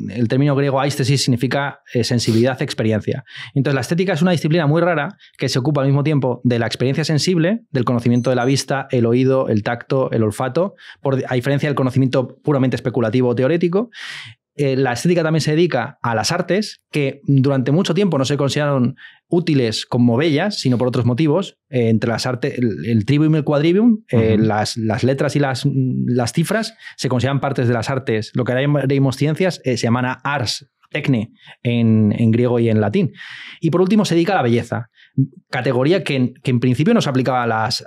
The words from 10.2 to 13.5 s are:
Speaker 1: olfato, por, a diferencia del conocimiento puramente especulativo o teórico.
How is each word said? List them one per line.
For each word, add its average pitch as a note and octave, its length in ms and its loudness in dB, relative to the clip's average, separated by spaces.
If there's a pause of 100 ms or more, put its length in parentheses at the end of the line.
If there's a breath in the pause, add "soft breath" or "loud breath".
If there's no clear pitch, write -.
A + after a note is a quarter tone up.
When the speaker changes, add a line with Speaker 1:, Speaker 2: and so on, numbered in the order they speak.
Speaker 1:
olfato, C3 500 -2 (260 loud breath)
por, C3 280 -2
a B2+ 80 -4
diferencia C#3 320 -2
del C#3+ 80 -2
conocimiento C3 680 0
puramente C3+ 320 0
especulativo A#2+ 540 0
o A#2+ 80 0
teórico. E3+ 540 0 (680 loud breath)